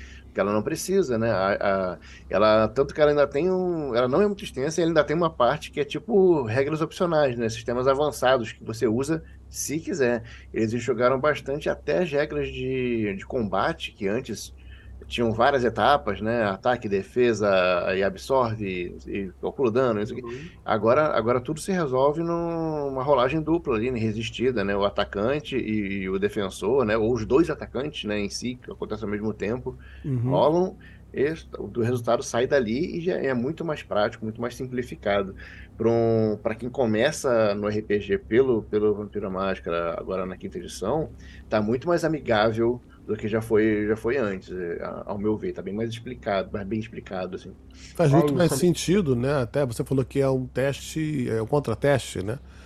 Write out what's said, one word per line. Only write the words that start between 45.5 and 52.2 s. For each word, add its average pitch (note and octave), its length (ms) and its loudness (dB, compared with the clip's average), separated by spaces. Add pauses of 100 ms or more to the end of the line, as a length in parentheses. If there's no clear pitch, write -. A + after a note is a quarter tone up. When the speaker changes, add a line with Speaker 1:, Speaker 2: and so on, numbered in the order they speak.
Speaker 1:
tá F2+ 80 -10
bem F#2+ 140 -8
mais A2+ 160 -4
explicado, A2+ 600 -4
mais G2+ 140 -6
bem G#2+ 120 -4
explicado, F#2 560 -8
assim. F2+ 180 -12 (440)
Speaker 3:
Faz D#3 160 4
Speaker 2:
É - 20 4
Speaker 3:
muito D3 220 4
Speaker 2:
isso - 0 -
Speaker 3:
mais E3 180 4
Speaker 2:
aí. C#3+ 60 -2
Speaker 3:
sentido, E3+ 560 2
né? C3+ 260 0
Até C#3 240 0
você B2 180 -6
falou C3+ 200 0
que - 160 -4
é C3+ 100 4
um C3 160 0
teste, C#3 840 -4
é A2+ 140 0
um G#2+ 40 -4
contrateste, C#3 760 0